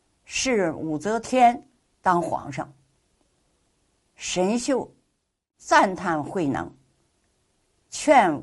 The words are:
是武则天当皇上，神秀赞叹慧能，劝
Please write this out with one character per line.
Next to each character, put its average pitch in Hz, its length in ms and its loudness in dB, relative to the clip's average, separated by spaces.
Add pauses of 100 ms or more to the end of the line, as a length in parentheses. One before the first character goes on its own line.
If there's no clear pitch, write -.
(260)
是 208 480 0
武 156 240 -6
则 202 200 -4
天 240 480 2 (360)
当 175 200 2
皇 - 300 -8
上， - 200 -12 (1400)
神 196 440 -2
秀 247 320 -4 (680)
赞 220 380 2
叹 170 280 -4
慧 165 240 -4
能， 85 220 -4 (1200)
劝 220 540 4